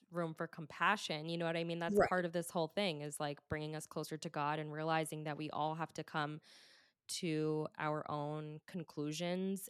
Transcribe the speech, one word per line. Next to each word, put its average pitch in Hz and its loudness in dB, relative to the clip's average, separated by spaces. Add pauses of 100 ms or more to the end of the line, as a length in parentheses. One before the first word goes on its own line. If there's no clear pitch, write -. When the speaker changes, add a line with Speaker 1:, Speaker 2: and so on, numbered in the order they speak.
(100)
Speaker 1:
room 170 0
for 165 -2
compassion, 170 2
you 170 0
know 170 2
what 165 2
I 170 2
mean? 170 0
That's 170 6
Speaker 2:
Right. 175 8
Speaker 1:
part 180 4
of 170 0
this 170 0
whole 165 2
thing 165 0
is, 147 -6
like, 147 -2
bringing 151 -2
us 151 -6
closer 156 -6
to 160 -6
God 151 0
and 151 -4
realizing 156 0
that 147 -2
we 151 -4
all 156 0
have 160 -4
to - -4
come 151 -2 (680)
to 156 0 (100)
our 151 0
own 151 -4
conclusions, 175 -2